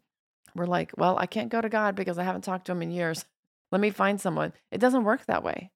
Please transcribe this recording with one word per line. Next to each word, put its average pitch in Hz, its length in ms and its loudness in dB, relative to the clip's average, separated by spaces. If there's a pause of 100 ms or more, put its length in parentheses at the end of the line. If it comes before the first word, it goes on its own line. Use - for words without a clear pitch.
(560)
we're 175 100 -2
like, 175 320 0
"Well, 180 220 4
I 180 60 0
can't 220 260 -4
go 226 100 0
to 220 80 -2
God 208 260 0
because 180 220 -4
I 180 60 -2
haven't 185 200 -4
talked 185 220 -6
to 185 60 -4
Him 180 100 -2
in 165 100 -4
years. 165 340 -2 (480)
Let 190 80 4
me 208 80 4
find 196 320 2
someone." 156 320 -2 (180)
It 196 80 -4
doesn't 254 240 4
work 220 220 0
that - 180 0
way - 320 -6